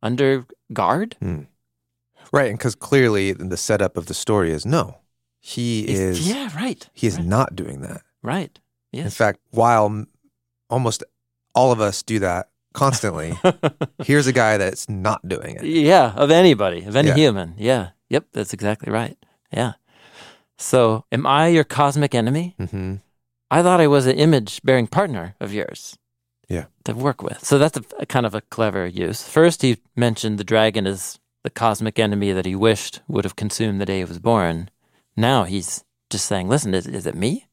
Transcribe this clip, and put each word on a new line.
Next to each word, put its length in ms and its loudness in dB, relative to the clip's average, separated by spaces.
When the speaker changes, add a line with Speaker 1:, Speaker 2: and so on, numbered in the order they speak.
Speaker 1:
under 440 0
guard?" 480 0
Speaker 2:
Hmm. 220 -6
Right, 200 2
and 100 -6
'cause 160 -2
clearly 560 2
the 240 -8
setup 400 0
of 100 -6
the 80 -8
story 380 0
is 120 -6
no. 340 -2
He 460 -6
Speaker 1:
He's 120 -2
Speaker 2:
is 300 0
Speaker 1:
Yeah, 260 -4
right, 380 -8
Speaker 2:
he 160 -4
is 80 -4
Speaker 1:
right. 100 -4
Speaker 2:
not 300 0
doing 240 -10
that. 220 -14
Speaker 1:
Right, 380 -8
Speaker 2:
In 120 -10
Speaker 1:
yes. 120 -8
Speaker 2:
fact, 240 0
while 360 4
m-, 200 -6
almost 320 -2
all 180 6
of 80 0
us 240 -2
do 160 -2
that 300 -4
constantly, 640 -2
Speaker 1:
<laughs> 340 -10
Speaker 2:
here's 240 4
a 40 0
guy 260 4
that's 300 -4
not 400 -2
doing 280 -8
it. 80 -12
Speaker 1:
Yeah, 500 4
of 160 2
anybody, 540 4
of 100 -10
any 140 4
Speaker 2:
Yeah. 80 4
Speaker 1:
human. 400 2
Yeah, 340 0
yep, 240 -2
that's 200 -6
exactly 400 -4
right. 260 -4
Yeah. 200 -2
So, 520 2
"Am 160 -2
I 220 4
your 160 4
cosmic 500 0
enemy? 460 0
Speaker 2:
Mm-hmm. 360 -8
Speaker 1:
I 120 4
thought 180 4
I 80 6
was 180 4
an 120 2
image-bearing 680 2
partner 520 -4
of 120 -8
yours 440 -10
Speaker 2:
Yeah. 180 -6
Speaker 1:
to 100 -4
work 280 -4
with." 220 -10
So 140 4
that's 180 2
a, 80 -10
a 60 -8
kind 200 -2
of 80 -6
a 60 -4
clever 460 -4
use. 420 -6
First, 340 4
he 160 2
mentioned 440 -2
the 60 -6
dragon 420 2
as 320 -6
the 60 -6
cosmic 480 -2
enemy 340 0
that 140 -2
he 100 -4
wished 500 0
would 180 -4
have 120 -8
consumed 440 -4
the 60 -4
day 120 -4
he 60 -4
was 140 -12
born. 520 0
Now 280 2
he's 400 -8
just 160 -6
saying, 220 -4
"Listen, 260 0
is, 120 -2
is 200 -10
it 80 -6
me?" 380 -4